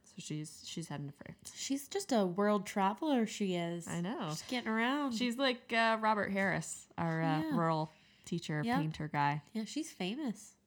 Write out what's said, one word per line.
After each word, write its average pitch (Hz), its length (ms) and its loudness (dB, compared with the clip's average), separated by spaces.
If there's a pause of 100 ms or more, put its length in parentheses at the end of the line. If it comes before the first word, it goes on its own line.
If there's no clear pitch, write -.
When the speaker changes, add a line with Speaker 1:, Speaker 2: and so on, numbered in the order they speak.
Speaker 1:
So - 140 -20
she's, 151 480 -8
she's 165 220 -8
heading 147 180 -6
to 139 80 -12
France. - 420 -16
Speaker 2:
She's 277 320 -4
just 392 240 -4
a 208 140 6
world 202 400 2
traveler, 220 600 2
she 196 280 -2
is. 170 340 -2
Speaker 1:
I 170 140 -2
know. 214 260 -4
Speaker 2:
She's 160 140 -6
getting 233 260 -4
around. 247 440 2
Speaker 1:
She's 233 260 0
like, 254 340 0
uh, 226 260 4
Robert 220 320 2
Harris, 190 580 0 (100)
our, 165 240 2
uh, 160 180 4
Speaker 2:
Yeah. 320 160 0
Speaker 1:
rural 160 340 2 (360)
teacher, 160 360 -2
Speaker 2:
Yep. 185 180 2
Speaker 1:
painter 156 300 -2
guy. 143 300 2 (140)
Speaker 2:
Yeah, 220 100 -4
she's 302 260 -6
famous. 226 600 -4 (140)